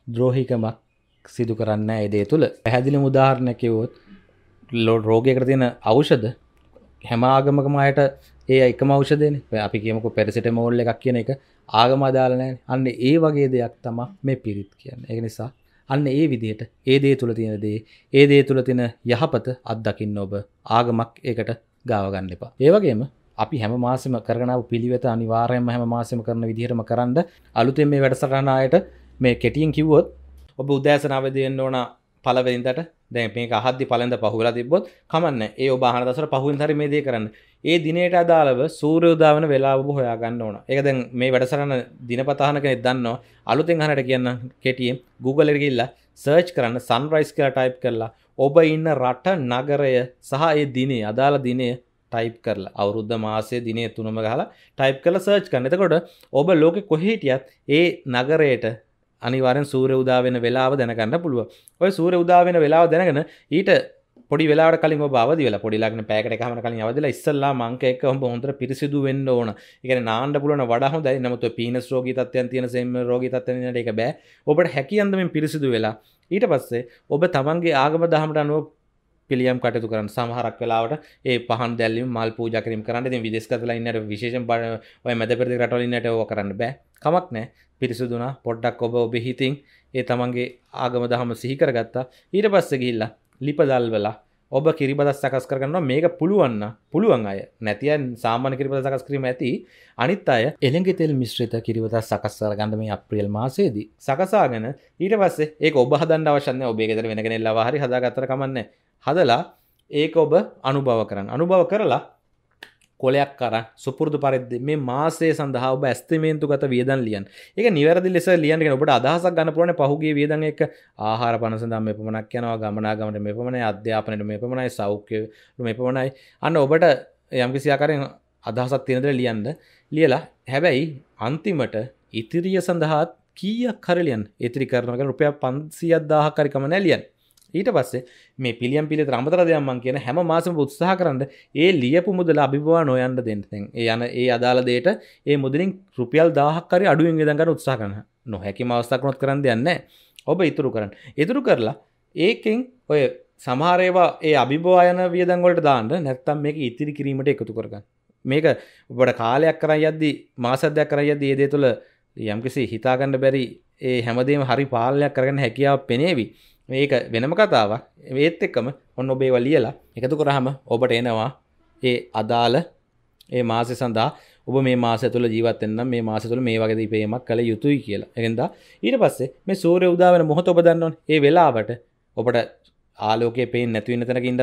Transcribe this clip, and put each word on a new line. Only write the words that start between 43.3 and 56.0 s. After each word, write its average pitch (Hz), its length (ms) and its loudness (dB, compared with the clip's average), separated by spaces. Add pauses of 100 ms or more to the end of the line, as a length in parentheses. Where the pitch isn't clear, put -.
අලුතෙන් 156 380 2
අහනට 147 240 0
කියන්න 127 240 0 (280)
කෙටියෙන් 127 440 -2 (160)
Google 143 320 2
එකට 147 140 2
ගිහිල්ලා 127 260 0 (240)
සර්ච් 170 400 2
කරන්න 120 280 -2
සන්රයිස් 147 520 0
කියලා 139 220 0
ටයිප් 131 260 0
කරලා 113 300 -4 (240)
ඔබ 139 260 2
ඉන්න 160 280 4
රට, 127 380 0 (140)
නගරය 135 520 0 (260)
සහ 139 300 -4
ඒ 151 180 2
දිනේ, 127 380 -2
අදාළ 131 340 2
දිනය 127 300 -2 (440)
ටයිප් 113 300 -4
කරලා 98 320 -6
අවුරුද්ද, 104 420 -2
මාසය, 110 440 -4
දිනය 117 280 -4
තුනම 110 300 -8
ගහලා 117 320 -4 (200)
ටයිප් 135 300 0
කරලා 185 220 0
සර්ච් 202 260 0
කරන්න. 127 200 -2
එතකොට 175 260 2 (340)